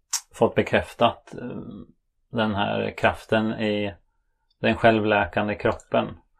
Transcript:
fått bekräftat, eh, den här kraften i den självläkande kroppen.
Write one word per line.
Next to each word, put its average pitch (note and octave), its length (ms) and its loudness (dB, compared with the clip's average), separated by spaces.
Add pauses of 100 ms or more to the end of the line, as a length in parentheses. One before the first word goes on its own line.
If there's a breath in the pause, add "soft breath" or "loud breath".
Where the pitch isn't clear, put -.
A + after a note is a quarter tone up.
(340)
fått A2+ 200 2
bekräftat, - 800 0
eh, - 60 -12 (920)
den A2 220 0
här G#2 420 -2
kraften A2 560 0
i G#2 420 -2 (640)
den A2 160 0
självläkande G#2 800 2
kroppen. - 540 -2 (320)